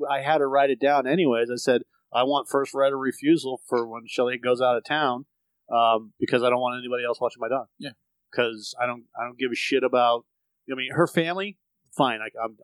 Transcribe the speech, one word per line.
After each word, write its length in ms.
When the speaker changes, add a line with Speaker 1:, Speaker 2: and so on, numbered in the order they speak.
Speaker 1:
I 100
had 180
to 80
write 240
it 100
down 260
anyways. 440
I 60
said, 260
"I 120
want 240
first 260
right 180
of 60
refusal 720
for 180
when 220
Shelly 300
goes 220
out 160
of 80
town, 400
um, 480
because 220
I 80
don't 100
want 180
anybody 260
else 160
watching 200
my 80
dog." 180
Speaker 2:
Yeah. 140
Speaker 1:
'Cause 460
I 60
don't, 180
I 40
don't 140
give 120
a 60
shit 260
about, 420
I 60
mean, 160
her 160
family, 500
fine, 240
I, 80
I'm, 200